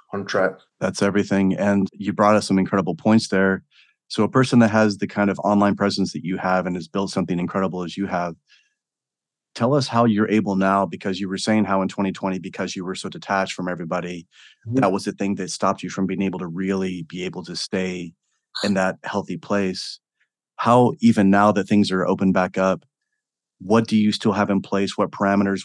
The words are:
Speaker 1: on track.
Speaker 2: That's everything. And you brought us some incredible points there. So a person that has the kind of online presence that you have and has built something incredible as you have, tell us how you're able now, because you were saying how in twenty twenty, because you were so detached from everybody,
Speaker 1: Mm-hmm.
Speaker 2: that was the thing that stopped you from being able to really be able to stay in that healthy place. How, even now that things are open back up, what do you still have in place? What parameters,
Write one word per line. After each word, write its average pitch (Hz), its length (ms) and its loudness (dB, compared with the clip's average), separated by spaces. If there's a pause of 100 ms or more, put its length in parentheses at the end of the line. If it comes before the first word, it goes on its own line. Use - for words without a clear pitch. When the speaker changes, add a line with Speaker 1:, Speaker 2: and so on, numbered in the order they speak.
(120)
Speaker 1:
on 101 140 -6
track. 95 280 0 (260)
Speaker 2:
That's 95 220 -2
everything. 98 540 2
And 98 380 2
you 98 200 -6
brought 104 220 6
us 98 120 2
some 95 120 4
incredible 90 360 0
points 110 340 4
there. 95 340 2 (440)
So - 160 -2
a 101 60 2
person 127 300 4
that 110 120 6
has 107 260 2
the 101 100 -4
kind 104 220 0
of 95 100 -4
online 101 360 2
presence 98 380 0
that 80 120 -10
you 90 120 -4
have 92 280 0
and 90 100 -4
has 85 120 -8
built 98 240 -4
something 90 280 -2
incredible 90 440 -4
as 82 120 -10
you 98 120 -4
have, 87 280 -4 (1200)
tell 120 200 0
us 131 120 0
how 120 180 2
you're 107 240 2
able 101 260 2
now, 95 300 2
because 92 340 -6
you 98 100 -6
were 95 80 -6
saying 107 280 0
how 95 160 0
in 95 60 -2
twenty 95 240 -2
twenty, 95 280 -6
because 92 360 -8
you 92 100 -10
were 92 100 -8
so 95 140 -10
detached 92 440 -4
from 90 140 -6
everybody, 87 600 -8 (400)
Speaker 1:
Mm-hmm. 123 140 -2
Speaker 2:
that 98 100 2
was 98 140 -4
the 101 80 -4
thing 98 220 -4
that 92 160 -8
stopped 95 320 -2
you 92 60 -8
from 95 160 -4
being 95 160 -4
able 92 180 -2
to 90 80 -8
really 92 560 -4
be 87 200 -10
able 85 220 -8
to 87 100 -12
stay 90 560 -6 (520)
in 101 100 0
that 92 320 0
healthy 95 320 -6
place. 95 640 -4 (580)
How, 120 420 4
even 98 300 4
now 101 240 6
that 95 140 -2
things 104 240 2
are 92 140 0
open 95 280 2
back 92 240 0
up, 95 260 0 (760)
what 110 280 2
do - 80 0
you 107 160 4
still 104 220 0
have 101 160 0
in 98 120 0
place? 98 360 -2
What 95 140 -2
parameters, 98 540 0